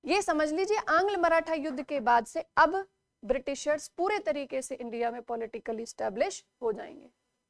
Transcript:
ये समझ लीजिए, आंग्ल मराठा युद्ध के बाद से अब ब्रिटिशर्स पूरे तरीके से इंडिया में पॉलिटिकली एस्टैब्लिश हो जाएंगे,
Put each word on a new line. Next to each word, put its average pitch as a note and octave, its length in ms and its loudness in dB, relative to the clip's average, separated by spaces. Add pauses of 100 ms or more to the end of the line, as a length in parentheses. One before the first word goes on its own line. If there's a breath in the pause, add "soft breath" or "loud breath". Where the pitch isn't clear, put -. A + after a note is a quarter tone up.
ये F4+ 160 2
समझ D#4 320 0
लीजिए, F#4+ 240 2
आंग्ल F#4+ 400 2
मराठा E4 360 4
युद्ध D4 300 -4
के C#4+ 160 -4
बाद A#3+ 260 4
से - 200 -6 (120)
अब E4+ 300 4 (380)
ब्रिटिशर्स C#4 640 -2
पूरे G4 320 0
तरीके C#4+ 420 -4
से B3+ 140 -8
इंडिया A#3 360 -4
में A#3+ 100 -10
पॉलिटिकली A3+ 640 -6
एस्टैब्लिश A#3 640 -4 (160)
हो A#3 100 0
जाएंगे, - 400 -10 (380)